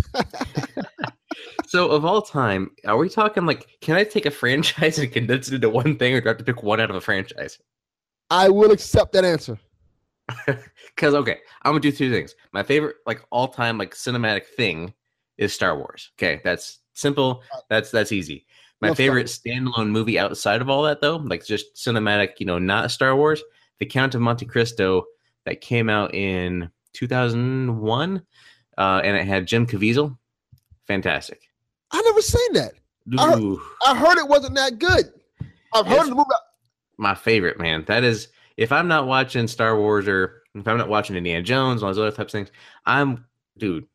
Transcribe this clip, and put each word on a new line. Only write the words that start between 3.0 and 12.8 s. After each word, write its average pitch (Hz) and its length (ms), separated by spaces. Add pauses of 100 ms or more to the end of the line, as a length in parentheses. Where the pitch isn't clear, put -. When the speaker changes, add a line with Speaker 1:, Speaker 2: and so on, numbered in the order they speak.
Speaker 2:
talking, 214 380
like, 147 200 (140)
can 156 160
I 202 80
take 214 220
a 143 40
franchise 151 680
and 135 120
condense 123 380
it 135 60
into 120 160
one 131 260
thing, 123 160
or 131 80
do 120 80
I 110 40
have 110 40
to 113 80
pick 123 180
one 107 180
out 110 100
of 95 60
a 90 40
franchise? 95 580 (680)
Speaker 1:
I 190 220
will 214 220
accept - 420
that 190 100
answer. 151 340 (880)
Speaker 2:
<laughs> - 500
'Cause, 147 180
okay, 143 240 (240)
I'm 139 100
gonna 151 80
do 143 120
two 135 200
things. 82 220 (180)
My 98 100
favorite, 147 340 (100)